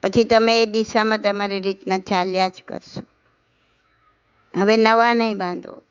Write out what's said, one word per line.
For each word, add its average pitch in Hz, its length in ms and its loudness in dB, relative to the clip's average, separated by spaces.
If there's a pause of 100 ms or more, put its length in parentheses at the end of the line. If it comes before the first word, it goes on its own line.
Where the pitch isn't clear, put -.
પછી 196 200 2
તમે 226 400 2
એ - 20 2
દિશામાં 220 560 -2
તમારી 202 380 -4
રીતના 190 400 -4
ચાલ્યા 185 500 -2
જ - 180 -18
કરશો. - 340 -14 (1600)
હવે 208 180 4
નવા 226 360 4
નહીં 226 240 -2
બાંધો 180 540 -10